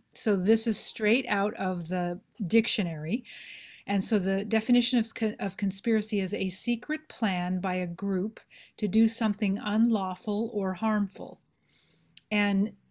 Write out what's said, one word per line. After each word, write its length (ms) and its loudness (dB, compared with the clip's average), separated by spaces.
So 220 0
this 320 4
is 100 2
straight 500 2
out 280 0
of 320 -4
the 320 -2
dictionary. 800 0
And 160 0
so 160 2
the 260 0
definition 540 2
of, 120 0
of 180 -6
conspiracy 640 0
is 140 -2
a 160 -2
secret 600 -4
plan 500 -2
by 160 -2
a 120 -2
group 520 -4
to 100 -2
do 200 6
something 500 0
unlawful 960 0
or 220 -2
harmful. 640 -2
And 440 2